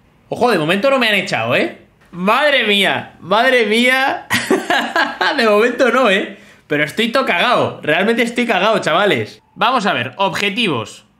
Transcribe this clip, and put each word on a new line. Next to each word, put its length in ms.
Ojo, 200
de 80
momento 320
no 80
me 120
han 60
echado, 400
¿eh? 220
Madre 540
mía, 540
madre 460
mía. 640
<laughs> 600
De 100
momento 440
no, 180
¿eh? 280
Pero 160
estoy 260
todo 160
cagao. 560
Realmente 400
estoy 240
cagao, 340
chavales. 600
Vamos 300
a 80
ver, 240
objetivos. 880